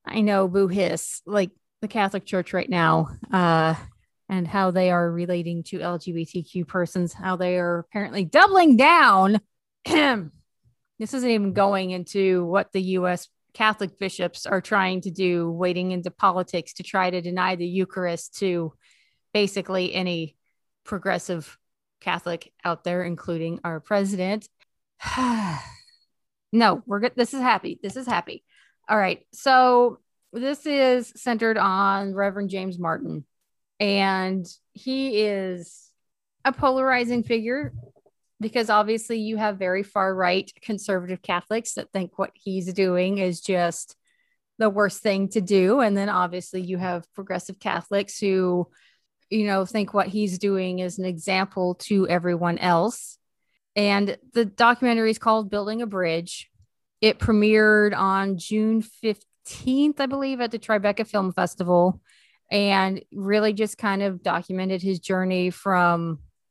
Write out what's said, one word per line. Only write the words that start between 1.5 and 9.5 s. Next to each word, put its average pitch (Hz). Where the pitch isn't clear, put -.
the 220
Catholic 196
Church 185
right 185
now, 160
uh, 165
and 185
how 190
they 180
are 175
relating 170
to -
L 175
G 180
B 165
T 170
Q 180
persons, 175
how 185
they 180
are 175
apparently 202
doubling 339
down. 220